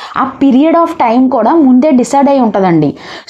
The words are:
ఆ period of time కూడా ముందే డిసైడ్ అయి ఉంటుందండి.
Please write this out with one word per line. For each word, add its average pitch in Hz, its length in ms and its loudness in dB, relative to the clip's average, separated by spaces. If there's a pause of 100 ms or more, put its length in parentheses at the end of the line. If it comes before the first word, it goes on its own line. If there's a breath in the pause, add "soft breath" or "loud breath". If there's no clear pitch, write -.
(160 loud breath)
ఆ 262 140 -4 (120)
period 277 320 2
of 330 140 0
time 262 400 0
కూడా 247 260 0
ముందే 269 360 2
డిసైడ్ 262 380 0
అయి 277 120 2
ఉంటుందండి. 185 560 0 (320 loud breath)